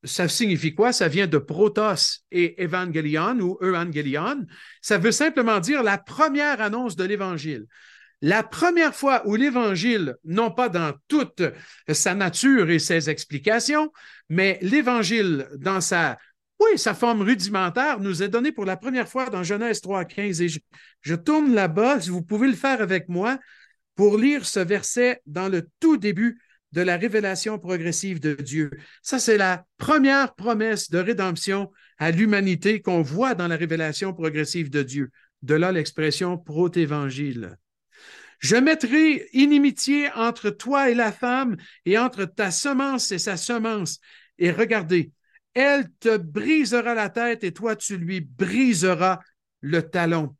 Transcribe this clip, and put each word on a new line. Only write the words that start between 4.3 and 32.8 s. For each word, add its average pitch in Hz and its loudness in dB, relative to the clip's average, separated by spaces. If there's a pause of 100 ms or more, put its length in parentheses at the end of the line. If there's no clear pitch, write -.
Ça 208 2
veut 214 4
simplement 233 2
dire 247 0
la 202 2
première 294 0
annonce 220 -4
de 185 -2
l'Évangile. 170 -6 (540)
La 190 2
première 330 2
fois 262 0
où 208 0
l'Évangile, 220 0
non 208 0
pas 240 0
dans 170 -2 (140)
toute 285 0 (460)
sa 165 0
nature 202 4
et 165 4
ses 160 0
explications, 233 -2 (360)
mais 190 0
l'Évangile 208 0
dans 185 -2
sa, 165 0 (440)
oui, 415 4
sa 220 0
forme 233 2
rudimentaire, 202 0
nous 190 -4
est 196 -2
donné 240 0
pour 220 -8
la 190 -4
première 240 -4
fois 254 -4
dans 180 -4
Genèse 214 -2
trois 190 -4
quinze. 196 -6
Et 175 2
je, 156 -6 (420)
je 156 -4
tourne 294 2
là-bas, 208 2
si 170 -6
vous 180 -4
pouvez 208 0
le 262 2
faire 269 0
avec 180 -2
moi, 202 -2 (560)
pour 208 4
lire 262 2
ce - -4
verset 240 -2
dans 180 -6
le 175 -2 (120)
tout 320 4
début 208 0 (320)
de 170 -2
la 175 0
révélation 208 -2
progressive 170 -4
de 151 -2
Dieu. 143 -4 (300)
Ça, - -4
c'est 220 4
la 185 0 (140)
première 277 2
promesse 214 -2
de 165 0
rédemption 196 -2 (260)
à 160 -2
l'humanité 196 2